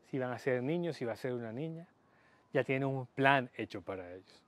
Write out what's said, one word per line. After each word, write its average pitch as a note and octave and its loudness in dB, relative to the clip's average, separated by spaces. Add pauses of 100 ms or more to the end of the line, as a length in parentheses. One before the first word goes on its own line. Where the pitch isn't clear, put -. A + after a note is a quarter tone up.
Si - -6
iban B2+ -2
a A#2 -6
ser B2+ 2
niños, E3 0
si - -6
iba A#2 -2
a G#2 -4
ser B2+ -4
una A#2+ -6
niña, D#3+ -8 (680)
ya C3 4
tiene C3+ 2
un C3+ -2
plan C3+ 6
hecho G#2+ -6
para F#2 -8
ellos. - -18